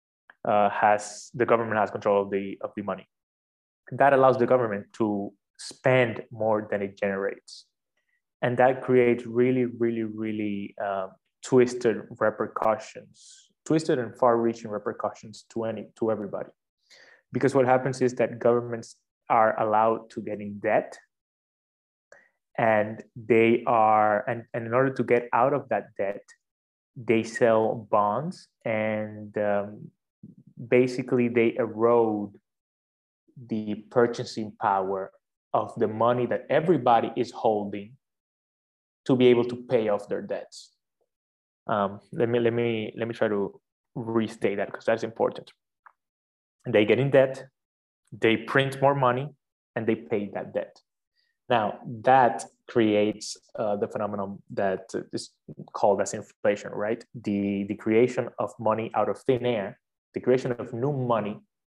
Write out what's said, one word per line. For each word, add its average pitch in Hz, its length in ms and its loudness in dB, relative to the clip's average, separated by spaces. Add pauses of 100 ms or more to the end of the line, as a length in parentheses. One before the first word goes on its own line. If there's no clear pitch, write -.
(460)
uh, 104 240 4
has, - 640 0
the 117 120 0
government 113 320 0
has 101 140 0
control 101 320 0
of 98 80 -6
the, 98 300 -6
of 107 160 -10
the 107 40 -8
money. 101 240 -8 (840)
That 135 220 4
allows 131 240 6
the 117 100 2
government 113 460 2
to 104 400 -2 (260)
spend 123 720 0
more 110 380 -2
than 104 120 -2
it 98 160 -8
generates. - 680 -6 (760)
And 123 160 0
that 135 240 4
creates 120 440 4
really, 123 400 2
really, 117 380 -2
really, 107 720 -6 (100)
uh, 98 240 -4 (360)
twisted 123 580 2 (180)
repercussions, - 1300 -4 (140)
twisted 156 340 0
and 107 180 -8
far-reaching 117 540 2
repercussions 107 800 -8
to 113 160 -6
any, 107 220 -8 (100)
to 110 140 0
everybody. 101 380 -6 (840)
Because 123 220 0
what 135 120 6
happens 127 360 2
is 127 140 2
that 117 240 -2
governments 120 560 0 (340)
are 110 300 4
allowed 110 520 2
to 113 100 -10
get 104 200 -8
in 104 180 -10
debt, 110 380 -2 (1600)
and 110 460 0 (120)
they 113 520 4
are, 107 600 4
and, 117 160 -6 (100)
and 117 120 -6
in 113 80 -6
order 135 200 2
to 131 100 -2
get 120 300 2
out 127 200 4
of 135 160 -4
that 104 280 -4
debt, 101 260 -6 (720)
they 113 280 0
sell 113 680 2
bonds, 110 560 -2 (180)
and, 107 720 -6
um, 104 520 -2 (800)
basically 127 640 2
they 113 280 2
erode 110 760 2 (1120)
the 107 280 -4 (140)
purchasing 117 640 -2 (100)
power 95 500 -2 (420)
of 110 240 -2
the 110 100 0
money 117 400 0
that 104 220 -4
everybody 127 680 2
is 120 160 -2
holding 104 600 -4 (1120)
to 135 100 4
be 123 120 6
able 120 180 6
to 123 100 -6
pay 113 340 -2
off 104 180 -2
their 98 140 -6
debts. - 500 -12 (960)
Um, 101 320 -2 (120)
let 117 180 0
me, 120 100 2
let 117 140 2
me, 117 440 -2
let 113 100 -4
me 117 60 -6
try 113 140 -2
to 101 320 -4 (360)
restate 110 640 -2
that, 98 140 -6
'cause - 140 -12
that's 113 180 0
important. - 480 -6 (1160)
They 110 200 4
get 110 140 4
in 139 100 2
debt, 135 360 2 (680)
they 113 260 2
print 135 440 -2
more 139 140 4
money, 131 340 0 (460)
and 113 120 -4
they 113 80 2
pay 104 380 -4
that 98 200 -10
debt. - 280 -8 (640)
Now, 110 320 0 (240)
that 131 420 4 (220)
creates, 104 680 0 (200)
uh, 107 220 -2
the 110 100 -2
phenomenon 101 520 -6 (120)
that 98 420 -4 (200)
is - 180 -10 (420)
called 101 280 2
as 98 120 -4
inflation, - 580 -4
right? 107 320 -4 (120)
The, 101 480 -2
the 101 120 -6
creation 120 640 2
of 110 220 -4
money 110 340 -2
out 107 160 0
of 98 100 -2
thin 123 260 -2
air, 107 340 -4 (340)
the 117 60 -6
creation 127 320 2
of 117 220 -8
new 131 200 -2
money, 113 460 -2 (380)